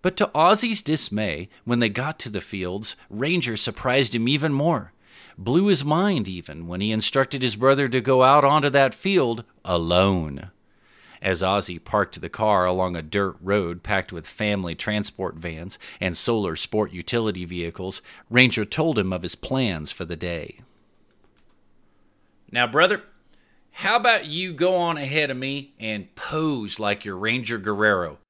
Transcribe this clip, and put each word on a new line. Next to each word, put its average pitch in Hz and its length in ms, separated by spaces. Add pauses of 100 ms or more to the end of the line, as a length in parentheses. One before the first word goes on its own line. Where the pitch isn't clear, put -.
But 185 140
to - 180
Ozzie's 208 480
dismay, 104 640 (160)
when 120 140
they 117 100
got 127 320
to - 80
the 104 120
fields, 95 560 (120)
Ranger 120 480
surprised 123 600
him 117 100
even 147 260
more. 139 400 (440)
Blew 139 300
his 160 180
mind 156 420
even 85 400
when 90 140
he 107 100
instructed 131 500
his 123 140
brother 135 320
to 127 140
go 127 240
out 139 180
onto 143 280
that 135 240
field 131 500 (200)
alone. 87 840 (720)
As 92 180
Ozzie 95 380
parked - 420
the 87 80
car 104 380
along 92 300
a 80 60
dirt 92 380
road 90 440
packed 98 280
with 82 140
family 98 480
transport 101 600
vans 82 420 (220)
and 92 160
solar 101 400
sport 107 360
utility 92 520
vehicles, 87 580 (260)
Ranger 117 360
told 156 340
him 92 140
of 90 100
his 90 140
plans 101 560
for - 120
the 82 120
day. 85 420 (1900)
"Now, 123 160
brother, 160 360 (680)
how 214 240
about 226 300
you 175 260
go 175 220
on 170 220
ahead 143 340
of 131 60
me 139 420
and 107 360
pose 143 680
like 104 240
you're 101 120
Ranger 113 420
Guerrero? 98 600 (120)